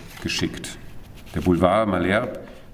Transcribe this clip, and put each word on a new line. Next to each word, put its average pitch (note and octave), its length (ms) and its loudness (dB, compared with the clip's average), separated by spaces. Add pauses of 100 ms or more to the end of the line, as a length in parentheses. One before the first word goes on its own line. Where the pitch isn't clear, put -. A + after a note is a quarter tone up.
(240)
geschickt. - 540 -4 (560)
Der - 80 -2
Boulevard F#2 480 6
Malherbe, F#2 500 0 (340)